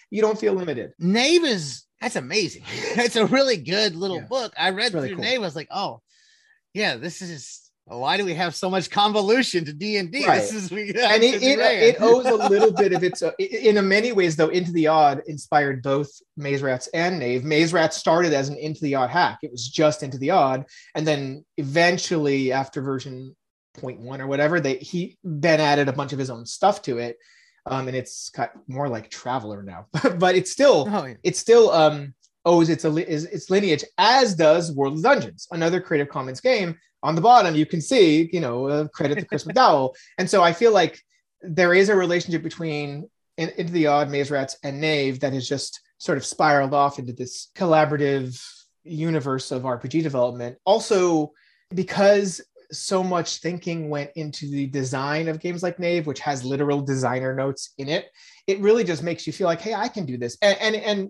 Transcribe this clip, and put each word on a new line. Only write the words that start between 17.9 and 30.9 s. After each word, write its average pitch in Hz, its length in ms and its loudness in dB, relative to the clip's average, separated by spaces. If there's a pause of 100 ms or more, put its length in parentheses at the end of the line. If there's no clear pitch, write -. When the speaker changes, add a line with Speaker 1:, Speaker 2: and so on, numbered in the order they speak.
Speaker 1:
started 170 340 2
as 139 160 0
an 143 100 -8
Into 151 240 -8
the 143 140 -2
Odd 127 140 0
hack. 131 340 0
It 147 80 -10
was 120 160 -12
just 151 360 0
Into 135 160 -10
the 135 100 -4
Odd. 139 360 2 (300)
And 156 100 -4
then 139 380 -4 (140)
eventually, 147 960 0
after 135 280 -4
version 131 540 -10 (420)
point 127 220 -12
one 131 220 -12
or 135 60 -8
whatever, 147 340 2
they, 135 140 0
he, 175 480 -8
Ben 156 360 2
added 147 300 2
a 131 40 -2
bunch 139 200 -6
of 131 60 -6
his 131 100 -6
own 117 160 -14
stuff - 380 0
to 123 160 -4
it. 120 180 -8 (480)
Um, 131 220 -4
and 127 100 -4
it's - 320 -10
got - 220 -8 (160)
more 135 220 -6
like 110 200 -8
Traveler 107 540 -8
now, 90 240 -16 (140)
<laughs> 180 160 0
but 180 180 4
it's 185 160 0
still, 202 380 4
Speaker 2:
Oh, 104 160 -4